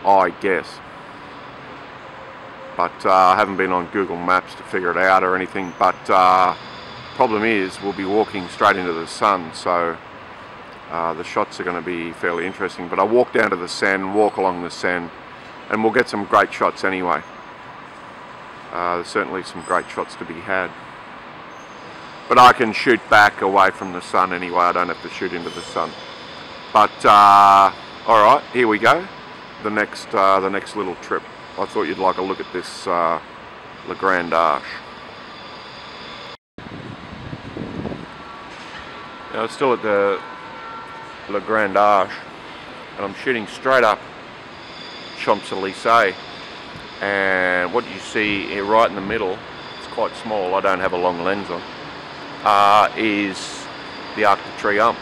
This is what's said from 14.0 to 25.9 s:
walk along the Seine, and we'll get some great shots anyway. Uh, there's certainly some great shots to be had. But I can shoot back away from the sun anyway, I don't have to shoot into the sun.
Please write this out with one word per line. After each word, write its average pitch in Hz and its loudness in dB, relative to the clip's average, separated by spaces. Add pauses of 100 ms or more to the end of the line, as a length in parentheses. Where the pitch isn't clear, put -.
walk 104 2
along 90 0
the 85 -8
Seine, 87 -4 (580)
and 107 0
we'll 110 2
get 123 2
some 104 -4
great 101 4
shots - -2
anyway. 90 0 (1500)
Uh, 87 -2
there's 87 -4
certainly 92 -2
some - -12
great 87 0
shots - -8
to - -12
be 87 -12
had. 95 -2 (1600)
But 123 4
I 123 12
can 113 2
shoot 117 4 (100)
back 104 8
away 98 6
from 95 -8
the 90 -8
sun 92 2
anyway, 87 -2
I 87 6
don't 87 2
have 85 -6
to 87 -10
shoot 92 -6
into 85 -6
the 85 -10
sun. 82 -4 (800)